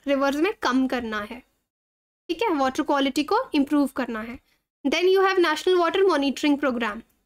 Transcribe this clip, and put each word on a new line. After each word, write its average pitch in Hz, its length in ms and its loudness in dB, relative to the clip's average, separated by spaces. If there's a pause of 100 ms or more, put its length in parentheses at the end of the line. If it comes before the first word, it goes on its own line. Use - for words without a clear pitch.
रिवर्स 277 280 0
में 370 260 0
कम 262 260 0
करना 226 340 -6
है, 233 220 -14 (840)
ठीक 339 140 -4
है, 339 140 0
वाटर 269 280 0
क्वालिटी 277 400 0
को 403 160 0 (160)
इम्प्रूव 285 320 2
करना 233 340 -6
है। 233 180 -14 (480)
Then 359 300 2
you 381 100 4
have 381 120 2
National 339 460 2
Water 370 240 2
Monitoring 285 540 0
Program। 233 380 -4 (240)